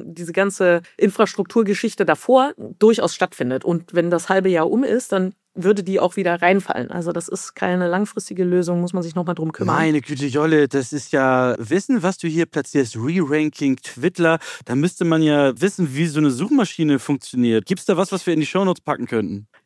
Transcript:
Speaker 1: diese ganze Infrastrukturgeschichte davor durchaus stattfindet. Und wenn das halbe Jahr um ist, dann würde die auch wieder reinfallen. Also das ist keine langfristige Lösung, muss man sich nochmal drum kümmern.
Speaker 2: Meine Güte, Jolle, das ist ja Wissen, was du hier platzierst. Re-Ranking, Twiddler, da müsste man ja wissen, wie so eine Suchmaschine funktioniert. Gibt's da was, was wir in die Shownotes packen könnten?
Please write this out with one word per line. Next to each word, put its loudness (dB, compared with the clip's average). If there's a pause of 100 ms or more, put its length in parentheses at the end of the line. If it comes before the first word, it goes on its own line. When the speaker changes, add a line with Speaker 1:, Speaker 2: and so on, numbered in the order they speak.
Speaker 1:
diese -12
ganze 2 (160)
Infrastrukturgeschichte 0
davor 4 (260)
durchaus 6
stattfindet. -2
Und -2
wenn 2
das -2
halbe 2
Jahr 2
um 2
ist, -2
dann 0 (220)
würde 2
die -2
auch 0
wieder -2
reinfallen. 2
Also -6
das -6
ist -10
keine -2
langfristige -4
Lösung, 0
muss -4
man -4
sich -12
nochmal -4
drum -6
kümmern. -2
Speaker 2:
Meine 2
Güte, -6
Jolle, 2
das -2
ist -8
ja 2
Wissen, -2
was -2
du -6
hier 0
platzierst. -2
Re-Ranking, 0
Twiddler, -2 (260)
da -6
müsste 0
man 2
ja 4
wissen, 0
wie 0
so -2
eine 4
Suchmaschine 0
funktioniert. 0
Gibt's -4
da 2
was, -2
was -6
wir 0
in 2
die 0
Shownotes 0
packen -4
könnten? -4 (180)